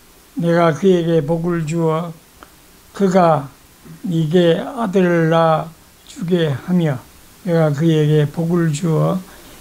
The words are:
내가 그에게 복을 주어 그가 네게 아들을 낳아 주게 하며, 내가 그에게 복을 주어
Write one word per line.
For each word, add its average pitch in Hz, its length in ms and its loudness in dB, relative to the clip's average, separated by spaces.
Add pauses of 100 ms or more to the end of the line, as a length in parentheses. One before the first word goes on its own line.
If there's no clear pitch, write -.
(360)
내가 170 380 2
그에게 170 480 2
복을 165 440 -4
주어 165 480 -2 (800)
그가 170 560 2 (540)
네게 170 600 2 (140)
아들을 180 520 0
낳아 160 400 2 (380)
주게 175 400 -2
하며, 156 500 -2 (460)
내가 165 300 0
그에게 151 520 2
복을 165 460 -2
주어 156 480 -2 (420)